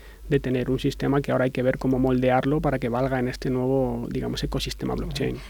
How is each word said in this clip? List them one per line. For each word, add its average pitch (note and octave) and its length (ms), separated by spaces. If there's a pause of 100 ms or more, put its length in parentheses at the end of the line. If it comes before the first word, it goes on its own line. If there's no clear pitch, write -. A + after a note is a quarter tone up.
(300)
de C#3+ 100
tener B2+ 300
un C3 80
sistema C#3 420
que C3+ 120
ahora B2+ 120
hay C3 60
que B2+ 120
ver B2+ 140
cómo C3 220
moldearlo B2+ 640
para C3+ 160
que C3 100
valga B2+ 300
en B2 100
este B2+ 220
nuevo, B2+ 600
digamos, B2 320
ecosistema B2+ 520
blockchain. B2+ 420 (140)